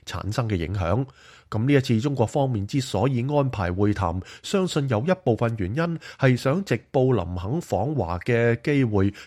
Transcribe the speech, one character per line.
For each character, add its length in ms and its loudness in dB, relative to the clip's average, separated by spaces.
產 260 -6
生 160 -2
嘅 60 -2
影 180 -2
響。 320 0
咁 160 -2
呢 60 2
一 80 6
次 200 2
中 140 -2
國 100 2
方 240 0
面 160 -2
之 160 -4
所 280 0
以 200 -2
安 220 2
排 220 -2
會 200 2
談， 280 -2
相 200 0
信 240 -2
有 120 2
一 100 0
部 100 4
分 240 0
原 160 -4
因 240 -2
係 200 4
想 280 0
藉 160 0
布 200 4
林 120 2
肯 260 -4
訪 360 -2
華 240 -2
嘅 420 2
機 220 2
會 280 2